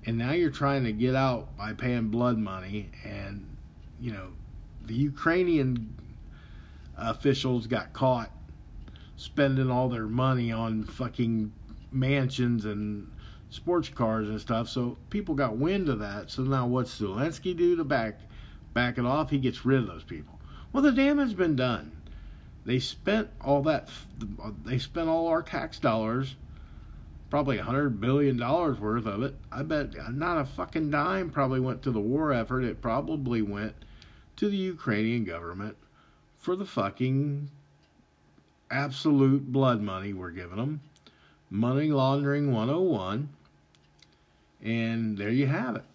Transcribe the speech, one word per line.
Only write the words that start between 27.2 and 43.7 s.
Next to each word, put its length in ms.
probably 280
a 60
hundred 360
billion 380
dollars 420
worth 260
of 160
it. 140
I 120
bet 500
not 260
a 60
fucking 460
dime 380
probably 300
went 220
to 100
the 80
war 320
effort. 320
It 180
probably 600
went 340
to 140
the 80
Ukrainian 680
government 520
for 180
the 100
fucking 840
absolute 840
blood 300
money 320
we're 160
giving 280
them. 220
Money 380
laundering 640
one 180
oh 120
one. 480